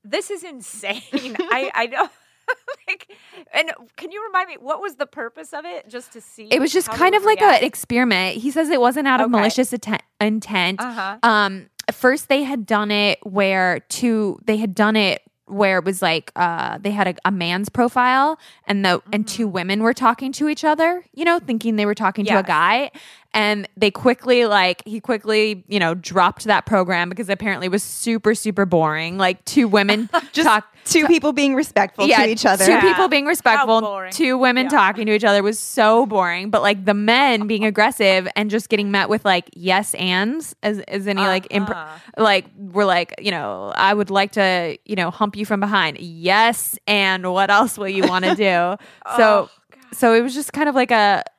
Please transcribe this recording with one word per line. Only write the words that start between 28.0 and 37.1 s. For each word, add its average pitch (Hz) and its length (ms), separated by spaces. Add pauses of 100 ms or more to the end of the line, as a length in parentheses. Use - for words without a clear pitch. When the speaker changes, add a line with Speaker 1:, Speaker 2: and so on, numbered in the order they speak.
Speaker 2:
super 202 320
boring. 160 500
Like, 185 300
two 226 220
women 208 420 (100)
Speaker 3:
<laughs> - 120
Just 311 140
Speaker 2:
talk 214 200 (180)
Speaker 3:
two 311 220
people 302 260
being 277 220
respectful 202 520
Speaker 2:
Yeah, 214 180
Speaker 3:
to 214 40
each 220 160
other. 190 220
Speaker 2:
two - 60
Speaker 1:
Yeah. 403 100
Speaker 2:
people 392 260
being 277 160
Speaker 1:
How 294 60
Speaker 2:
respectful, 233 500
Speaker 1:
boring. 196 320
Speaker 2:
two 262 240
women 254 280
Speaker 1:
Yeah. 262 120
Speaker 2:
talking 208 300
to 214 80
each 214 100
other 202 180
was 214 160
so 226 460
boring. 190 460
But, 214 100
like, 202 240
the 202 80
men 220 540